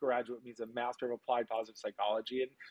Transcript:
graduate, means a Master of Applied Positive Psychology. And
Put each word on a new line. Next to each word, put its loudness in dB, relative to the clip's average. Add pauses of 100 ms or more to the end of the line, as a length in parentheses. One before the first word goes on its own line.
graduate, 0
means -10
a -4
Master -2
of 0
Applied 2
Positive -2
Psychology. 0
And -2 (200)